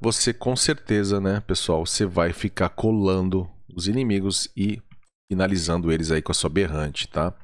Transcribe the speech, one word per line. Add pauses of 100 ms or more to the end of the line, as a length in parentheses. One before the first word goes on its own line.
você
com
certeza,
né,
pessoal,
você
vai
ficar
colando (240)
os
inimigos
e (480)
finalizando
eles
aí
com
a
sua
berrante,
tá?